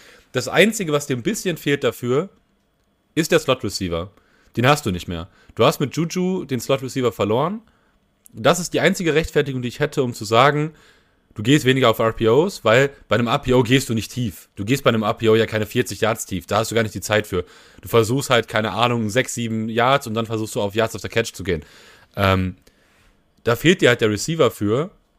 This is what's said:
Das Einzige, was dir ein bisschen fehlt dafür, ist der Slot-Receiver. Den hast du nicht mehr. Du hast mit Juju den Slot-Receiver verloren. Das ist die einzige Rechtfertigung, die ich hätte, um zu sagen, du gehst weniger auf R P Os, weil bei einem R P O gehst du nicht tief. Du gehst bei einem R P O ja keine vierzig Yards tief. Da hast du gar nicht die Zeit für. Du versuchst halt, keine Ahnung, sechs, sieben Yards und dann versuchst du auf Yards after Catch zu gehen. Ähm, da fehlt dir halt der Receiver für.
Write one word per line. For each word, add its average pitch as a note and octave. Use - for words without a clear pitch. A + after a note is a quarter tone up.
Das A#2+
Einzige, F3+
was C#3+
dir C3+
ein A#2+
bisschen F3+
fehlt C#3+
dafür, B2+
ist D#3+
der E3+
Slot-Receiver. F#2+
Den A#2
hast D3
du G2
nicht F2
mehr. E2
Du A2
hast D#3
mit C3+
Juju F3+
den C3
Slot-Receiver B2+
verloren. C3+
Das C3+
ist -
die C#3+
einzige E3
Rechtfertigung, C#3+
die B2
ich -
hätte, D3
um A#2+
zu A2
sagen, D3
du G#2+
gehst B2
weniger C3
auf G#2+
R A2+
P A2
Os, D3+
weil B2+
bei G2+
einem A#2+
R B2+
P B2+
O B2+
gehst B2+
du A2+
nicht G#2+
tief. -
Du G2+
gehst C3+
bei C3+
einem A2
R A2
P A2
O A2
ja A2
keine G#2+
vierzig A#2
Yards A2
tief. F2+
Da G2+
hast A2+
du A2
gar A2+
nicht G#2+
die G2
Zeit G#2+
für. F2+
Du -
versuchst A#2
halt, A#2
keine G#2+
Ahnung, A2+
sechs, B2
sieben A2+
Yards A#2+
und A2
dann A2+
versuchst A2
du A#2
auf G2+
Yards A2
after -
Catch A2+
zu F#2
gehen. E2
Ähm, F#2+
da A#2
fehlt F3
dir C3+
halt A#2+
der G#2+
Receiver C3+
für. A#2